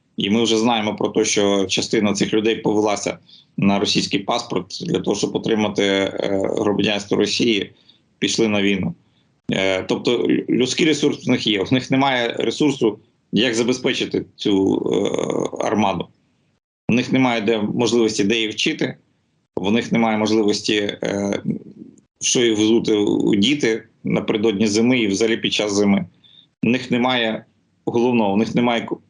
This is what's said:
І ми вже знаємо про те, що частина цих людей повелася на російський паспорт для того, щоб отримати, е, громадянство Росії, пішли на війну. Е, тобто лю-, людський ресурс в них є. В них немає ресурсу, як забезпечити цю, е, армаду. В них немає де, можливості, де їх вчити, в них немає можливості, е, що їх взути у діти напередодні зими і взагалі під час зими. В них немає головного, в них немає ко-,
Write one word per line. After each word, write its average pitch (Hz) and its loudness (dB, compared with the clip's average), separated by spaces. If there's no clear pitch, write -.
І - -2
ми - 2
вже 110 2
знаємо 110 0
про 104 -2
те, 107 0
що 101 2
частина 101 0
цих 101 -2
людей 110 2
повелася 104 0
на 98 2
російський - 0
паспорт 101 -4
для - -2
того, 104 -2
щоб 101 -2
отримати, 107 -2
е, 98 0
громадянство 104 0
Росії, 104 0
пішли 110 0
на 104 0
війну. 95 0
Е, 95 0
тобто - 0
лю-, - 0
людський 127 0
ресурс 147 0
в - 2
них 123 0
є. 101 0
В 92 -2
них 127 0
немає 131 0
ресурсу, 117 0
як 113 0
забезпечити 117 -2
цю, 98 2
е, - -2
армаду. 101 0
В - 2
них 123 0
немає 127 2
де, 107 0
можливості, 110 0
де 110 0
їх 107 -2
вчити, - -2
в 95 -2
них 117 0
немає 113 2
можливості, 107 0
е, 101 -4
що - 0
їх 110 2
взути 110 2
у 107 2
діти 113 0
напередодні 110 0
зими 113 2
і 110 2
взагалі 110 2
під 101 -4
час 104 -2
зими. 101 2
В - 2
них 127 -2
немає 120 0
головного, 117 2
в 98 0
них 110 0
немає 120 2
ко-, - -8